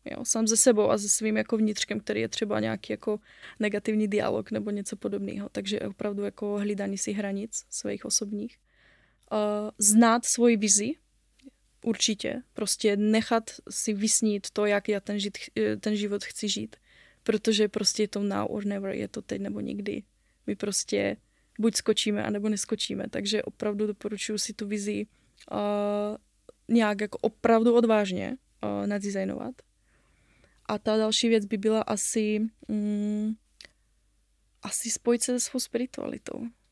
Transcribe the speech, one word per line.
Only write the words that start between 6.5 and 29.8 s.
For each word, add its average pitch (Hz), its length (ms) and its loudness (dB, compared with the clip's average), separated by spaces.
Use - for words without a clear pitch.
hlídání 202 400 -2
si 214 140 -4
hranic 202 580 -4
svých 202 360 -6
osobních. 208 520 -4
Eh, 208 440 -2
znát 226 480 8
svoji 233 320 6
vizi, 208 340 2
určitě. 226 560 -2
Prostě 202 440 0
nechat 220 520 2
si - 240 -2
vysnít 208 600 0
to, 208 120 0
jak 202 240 2
já 202 100 0
ten 208 200 -6
žit 202 180 -4
ch-, - 200 -14
eh, 214 200 0
ten 214 180 -2
život 202 280 -2
chci - 260 -6
žít. 214 260 -6
Protože 214 440 2
prostě - 360 0
je 202 40 0
to 202 160 -4
now 202 260 -2
or 202 160 -6
never, 196 300 -4
je 208 120 -6
to 208 140 -8
teď 196 200 -6
nebo 202 180 -6
nikdy. 208 440 -6
My 202 80 -2
prostě 202 640 -2
buď 220 160 2
skočíme, 214 480 0
anebo 208 260 -2
neskočíme. - 600 -4
Takže 208 340 -2
opravdu 208 440 -4
doporučuji 208 500 -6
si 214 160 -4
tu 208 140 -6
vizi, 208 380 -4
eh, 208 680 -2
nějak 214 340 4
jako 214 200 -6
opravdu 226 540 4
odvážně, 214 640 4
eh, 202 240 -2
nadizajnovat. 202 680 -4